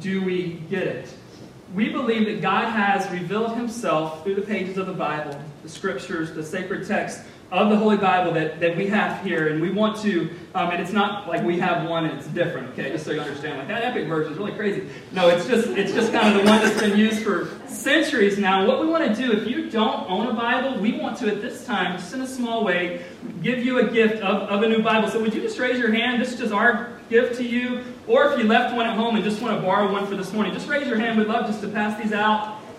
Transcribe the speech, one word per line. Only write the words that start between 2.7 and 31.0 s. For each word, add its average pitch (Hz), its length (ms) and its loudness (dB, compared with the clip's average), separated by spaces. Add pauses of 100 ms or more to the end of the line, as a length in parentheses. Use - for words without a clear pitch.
revealed 202 460 -2
himself 165 680 -2
through 196 120 -2
the 196 80 0
pages 185 340 -4
of 180 100 -2
the 180 60 -6
Bible, 151 420 -4 (280)
the 156 80 -16
scriptures, 175 640 -6
the 156 100 -6
sacred 180 420 -6
text - 340 -4 (320)
of 202 160 4
the 214 80 6
Holy 208 200 4
Bible 180 340 4
that, 156 300 -2
that 170 160 2
we 202 100 0
have 202 380 0
here, 160 240 0
and 156 120 0
we 180 100 0
want 214 320 2
to, 170 280 0 (240)
um, 185 160 0
and 180 100 -2
it's 185 120 -6
not 208 340 0
like - 160 -2
we 175 160 2
have 170 320 0
one 165 140 0
and 143 120 -2
it's - 120 -12
different, - 400 -2
okay, - 240 -6
just 160 120 -4
so 165 60 -4
you 156 80 -2
understand, 143 400 -6
like, 139 80 -10
that 190 160 -4
epic 208 240 -2
version 151 260 -2
is 160 60 -8
really 196 140 -4
crazy. - 340 -2 (240)
No, 180 180 4
it's - 200 4
just, 233 220 4
it's 196 220 0
just 226 200 2
kind 214 160 4
of 196 160 6
the 208 40 6
one 214 120 8
that's 214 200 2
been 208 160 2
used 220 280 4
for 170 240 -2 (180)
centuries 233 720 2
now. 190 280 4
What 262 140 4
we 320 60 2
want 320 180 2
to 220 160 2
do, 254 120 0
if - 160 2
you 311 200 -2
don't - 400 0
own 208 200 0
a 233 40 -2
Bible, 247 460 0
we 214 140 0
want 247 260 -4
to, 233 80 -2
at 196 160 -2
this - 240 -10
time, 180 320 -2
just - 160 -12
in 262 60 -6
a 262 60 -6
small 233 360 -2
way, 175 400 0 (400)
give 240 220 -2
you 254 160 2
a 214 100 2
gift 220 320 2
of, 190 260 0
of 208 140 0
a 226 60 4
new 220 120 4
Bible. 220 280 2
So 226 120 0
would 220 140 0
you - 60 -2
just - 180 -4
raise 254 180 0
your 226 160 2
hand? 240 300 0
This - 100 -2
is - 60 -8
just 214 140 -4
our 220 380 2 (180)
gift 247 300 4
to 247 60 -2
you. 247 380 -2 (240)
Or 285 260 6
if 247 60 2
you 220 60 2
left 233 320 4
one 233 100 0
at 208 100 -2
home 220 200 0
and 185 80 2
just 214 180 -2
want 208 140 0
to 180 100 -2
borrow 196 240 2
one 196 160 -2
for 196 80 -4
this 180 180 -6
morning, 196 200 0
just - 160 -6
raise 285 180 0
your 220 120 0
hand. 226 200 0